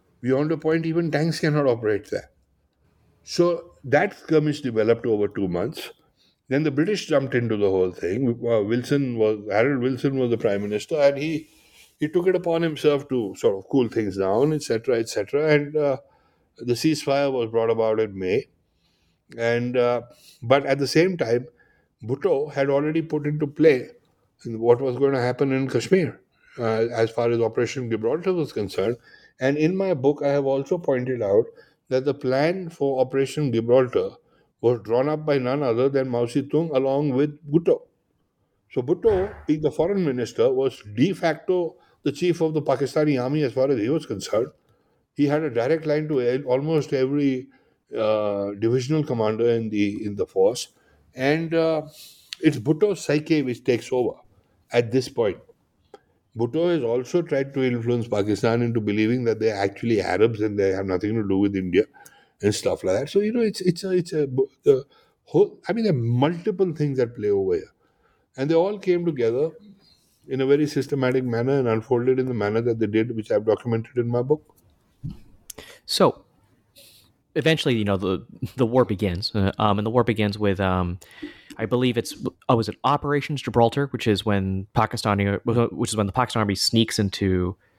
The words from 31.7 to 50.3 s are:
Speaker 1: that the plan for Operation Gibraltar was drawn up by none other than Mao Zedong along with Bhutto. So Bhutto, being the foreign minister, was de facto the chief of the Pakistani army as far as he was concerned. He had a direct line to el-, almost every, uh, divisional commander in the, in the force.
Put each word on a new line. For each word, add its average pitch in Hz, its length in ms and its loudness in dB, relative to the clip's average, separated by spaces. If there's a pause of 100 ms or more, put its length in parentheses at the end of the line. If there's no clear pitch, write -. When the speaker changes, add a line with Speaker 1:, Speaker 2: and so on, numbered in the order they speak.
Speaker 1:
that 131 160 0
the 139 100 0
plan 151 560 0
for 135 300 -2
Operation 135 540 0
Gibraltar 117 560 2 (500)
was 117 220 2
drawn 120 260 0
up 156 180 -4
by 147 120 2
none 131 260 -2
other 123 240 2
than 135 220 0
Mao 120 160 0
Zedong 147 500 -2
along 135 360 0
with 147 280 -2 (100)
Bhutto. 165 340 2 (840)
So 135 120 -4
Bhutto, 185 520 0 (140)
being 156 140 0
the 151 100 0
foreign 185 320 0
minister, 127 480 0
was 131 320 -2 (100)
de 151 200 2
facto 175 640 -2 (260)
the 147 80 0
chief 170 300 -2
of 160 120 0
the 151 80 0
Pakistani 139 600 0
army 147 200 0
as 117 100 -2
far 139 180 2
as 127 80 0
he 104 80 0
was 151 180 -2
concerned. 110 440 -2 (640)
He 147 120 2
had 147 180 0
a 156 60 -4
direct 135 360 0
line 151 240 -2
to 139 120 0
el-, 127 220 0
almost 139 480 0
every, 135 560 0 (500)
uh, 104 600 0
divisional 131 460 0
commander 113 440 0
in 117 200 0
the, 104 360 -2
in 101 120 -6
the 95 80 -2
force. 98 420 0 (480)